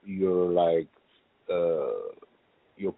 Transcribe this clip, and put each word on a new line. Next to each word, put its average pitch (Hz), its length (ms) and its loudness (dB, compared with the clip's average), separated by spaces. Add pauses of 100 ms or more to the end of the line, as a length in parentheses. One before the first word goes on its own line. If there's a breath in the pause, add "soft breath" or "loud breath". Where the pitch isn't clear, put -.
your, 95 480 0
like, 82 360 2 (640)
uh, 82 400 0 (880)
your 98 200 -4